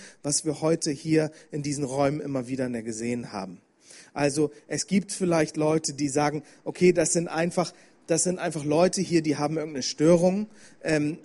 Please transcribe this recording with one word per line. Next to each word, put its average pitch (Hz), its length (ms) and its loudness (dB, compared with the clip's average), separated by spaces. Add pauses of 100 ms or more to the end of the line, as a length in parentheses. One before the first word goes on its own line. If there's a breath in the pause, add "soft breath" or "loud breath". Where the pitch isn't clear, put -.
(220 loud breath)
was 147 240 -2
wir 147 160 -2
heute 160 280 0
hier 156 400 2 (200 loud breath)
in 147 120 -6
diesen 143 220 -2
Räumen 139 360 0
immer 135 280 -4
wieder, 127 220 -2
ne, 117 120 -4
gesehen 117 500 -4
haben. 92 280 -8 (540 loud breath)
Also 143 360 0 (180 loud breath)
es 147 180 -6
gibt 190 260 -2
vielleicht 165 460 0
Leute, 156 340 0
die 139 160 -4
sagen, 147 340 0 (220 loud breath)
okay, 180 280 4
das 160 200 2
sind 170 160 0
einfach, 170 440 -2 (360 soft breath)
das 160 160 2
sind 180 160 -2
einfach 156 240 -6
Leute 170 360 2
hier, 165 220 2
die 151 140 0
haben 151 200 -2
irgendeine 151 280 -6
Störung, 180 640 4 (340 loud breath)
ähm, 156 420 0